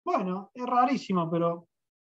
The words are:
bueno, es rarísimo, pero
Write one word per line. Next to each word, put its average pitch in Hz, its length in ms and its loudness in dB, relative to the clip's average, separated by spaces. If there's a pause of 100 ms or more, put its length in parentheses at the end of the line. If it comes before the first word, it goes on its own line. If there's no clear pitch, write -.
bueno, 196 500 -2
es 247 100 -10
rarísimo, 240 640 2
pero 170 380 -2 (440)